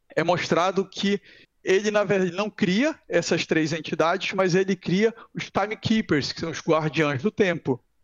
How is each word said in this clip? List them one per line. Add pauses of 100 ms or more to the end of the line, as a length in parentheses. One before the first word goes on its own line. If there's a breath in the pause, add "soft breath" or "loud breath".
(160)
é
mostrado
que (420 loud breath)
ele,
na
verdade,
não
cria (100)
essas
três
entidades,
mas
ele
cria (220 loud breath)
os
Time
Keepers,
que
são
os
Guardiães
do
Tempo. (240)